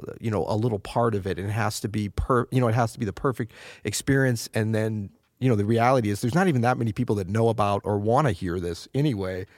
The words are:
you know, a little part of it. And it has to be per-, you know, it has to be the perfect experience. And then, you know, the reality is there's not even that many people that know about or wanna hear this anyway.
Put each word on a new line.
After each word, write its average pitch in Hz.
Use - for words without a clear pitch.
you 110
know, 98
a 110
little 110
part 120
of 95
it. 87
And 98
it -
has 107
to 110
be 104
per-, 117
you 131
know, 120
it 110
has 117
to -
be 117
the 98
perfect 123
experience. 131
And 110
then, 107
you 127
know, 117
the 101
reality 117
is 101
there's 120
not 190
even 131
that 127
many 117
people 113
that 92
know 113
about 101
or 101
wanna 117
hear 90
this 85
anyway. 98